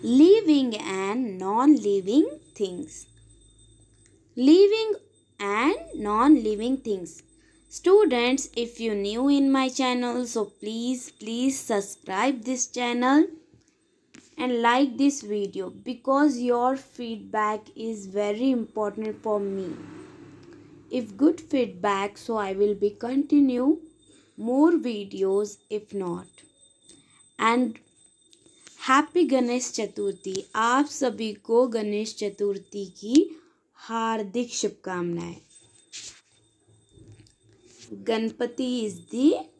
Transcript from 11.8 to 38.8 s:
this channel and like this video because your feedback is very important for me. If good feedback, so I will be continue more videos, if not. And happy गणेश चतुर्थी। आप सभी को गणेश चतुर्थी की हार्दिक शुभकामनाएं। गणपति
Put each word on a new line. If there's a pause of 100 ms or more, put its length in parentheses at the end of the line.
this
channel (1120)
and
like
this
video
because
your
feedback (140)
is
very
important
for
me. (1200)
If
good
feedback, (180)
so
I
will
be (140)
continue (680)
more
videos, (240)
if
not. (1160)
And (1160)
happy
गणेश
चतुर्थी। (100)
आप
सभी
को
गणेश
चतुर्थी
की (380)
हार्दिक
शुभकामनाएं। (2500)
गणपति